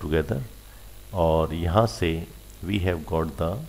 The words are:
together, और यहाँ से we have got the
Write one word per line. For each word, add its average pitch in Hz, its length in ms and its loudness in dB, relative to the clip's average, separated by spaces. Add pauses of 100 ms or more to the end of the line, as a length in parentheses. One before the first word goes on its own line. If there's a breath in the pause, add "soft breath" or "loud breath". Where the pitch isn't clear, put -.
together, 76 360 0 (720 soft breath)
और 80 400 4
यहाँ 85 340 4
से 85 400 0 (380)
we 98 140 0
have 90 260 0
got 80 320 0
the 85 140 0 (180)